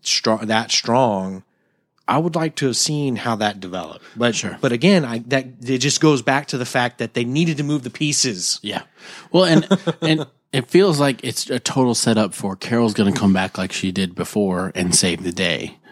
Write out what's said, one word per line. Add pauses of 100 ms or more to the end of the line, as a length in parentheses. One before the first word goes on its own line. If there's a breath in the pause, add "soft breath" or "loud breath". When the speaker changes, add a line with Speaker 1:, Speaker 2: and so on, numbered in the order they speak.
Speaker 1:
stro-,
that
strong, (640)
I
would
like
to
have
seen
how
that
developed. (120)
But,
Speaker 2:
Sure.
Speaker 1:
but
again,
I,
that, (160)
it
just
goes
back
to
the
fact
that
they
needed
to
move
the
pieces.
Speaker 2:
Yeah. (500 loud breath)
Well,
and, (180)
Speaker 1:
<laughs>
Speaker 2:
and (260)
it
feels
like
it's
a
total
setup
for
Carol's
gonna
come
back
like
she
did
before
and
save
the
day. (160 loud breath)